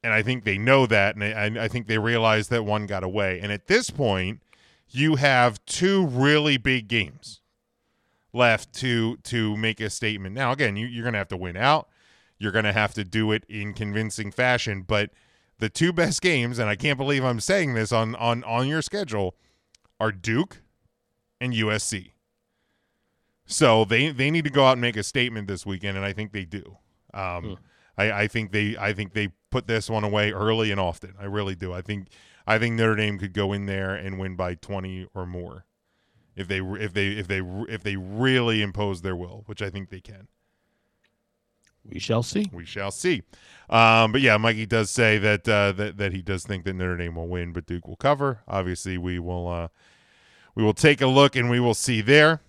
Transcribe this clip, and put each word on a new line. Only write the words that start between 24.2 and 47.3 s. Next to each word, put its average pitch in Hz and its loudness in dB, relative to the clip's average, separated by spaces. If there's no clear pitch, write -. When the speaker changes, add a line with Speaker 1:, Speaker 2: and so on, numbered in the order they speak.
Speaker 1:
need 160 0
to 147 -2
go 135 6
out 131 8
and 123 2
make 120 -2
a 107 -4
statement 113 -4
this 95 -6
weekend, 98 -6
and 98 -4
I 98 -4
think 104 -8
they 101 -8
do. 90 -12
Um, 90 -6
Speaker 2:
Hmm. 101 -10
Speaker 1:
I, 104 2
I 101 0
think 107 -6
they, 104 -2
I 104 -4
think 98 -8
they 104 -2
put 127 -2
this 113 -2
one 110 -2
away 104 0
early 110 0
and 98 -2
often. 92 -4
I 101 -14
really 98 -4
do. 90 -8
I 90 -8
think, 98 -8
I 110 4
think 117 0
Notre 113 2
Dame 104 -2
could 95 -8
go 101 -2
in 101 -4
there 98 -4
and 95 -8
win 92 -6
by 90 -4
twenty 92 -10
or 92 -8
more 90 -12
if 95 -10
they, 95 -2
if 95 -6
they, 98 0
if 104 -6
they, 95 -2
if 107 -8
they 101 -4
really 113 2
impose 101 -2
their 92 -4
will, 90 -14
which 107 -12
I 98 -6
think 95 -12
they 92 -18
can. 101 -20
Speaker 2:
We - -14
shall 117 0
see. 202 -4
Speaker 1:
We 87 -14
shall 98 -6
see. 180 -2
Um, 113 6
but 135 2
yeah, 117 6
Mikey 110 0
does 110 0
say 110 4
that, 104 0
uh, 101 4
that, 101 -6
that 98 -4
he 95 -6
does 92 -6
think 92 -8
that 95 -4
Notre 90 -4
Dame 85 -6
will 82 -8
win, 87 -6